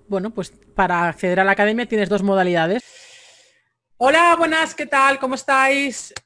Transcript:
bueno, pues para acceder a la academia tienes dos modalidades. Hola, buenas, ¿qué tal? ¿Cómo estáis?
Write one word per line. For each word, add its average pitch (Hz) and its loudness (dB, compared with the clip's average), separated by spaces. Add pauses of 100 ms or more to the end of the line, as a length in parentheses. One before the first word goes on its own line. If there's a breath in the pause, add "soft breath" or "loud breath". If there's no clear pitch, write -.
bueno, 202 -6
pues - -10 (220)
para 175 0
acceder 180 -2
a 190 2
la 196 4
academia 214 0
tienes 208 -2
dos 202 0
modalidades. 185 0 (1120 loud breath)
Hola, 330 4
buenas, 320 -2
¿qué 294 -10
tal? 269 2
¿Cómo 262 -6
estáis? 269 -2 (140)